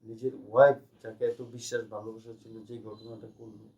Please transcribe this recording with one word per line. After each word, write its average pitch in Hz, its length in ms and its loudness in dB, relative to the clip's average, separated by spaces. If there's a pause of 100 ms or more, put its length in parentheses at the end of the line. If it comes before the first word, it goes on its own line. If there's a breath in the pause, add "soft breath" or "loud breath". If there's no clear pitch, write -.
নিজের 113 280 -6 (180)
ওয়াইফ 135 280 10 (260)
যাকে 113 220 -6
এত 120 160 -2
বিশ্বাস 117 480 -6
ভালোবাসা 113 440 -12 (100)
ছিল 110 220 -16
যে 117 120 -14
ঘটনাটা 110 500 -16 (100)
করলো 110 400 -20